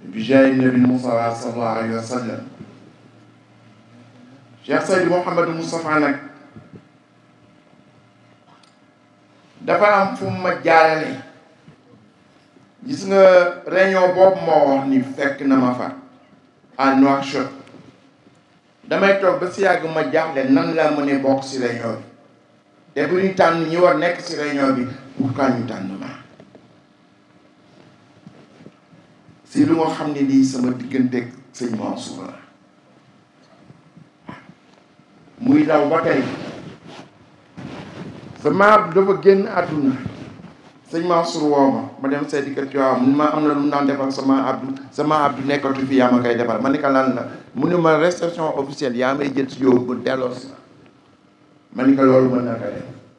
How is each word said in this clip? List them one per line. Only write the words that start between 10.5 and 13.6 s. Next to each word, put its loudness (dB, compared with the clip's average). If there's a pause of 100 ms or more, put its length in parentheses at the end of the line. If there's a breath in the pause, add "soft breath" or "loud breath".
jaarale. 2 (1700)
Gis -8
nga 6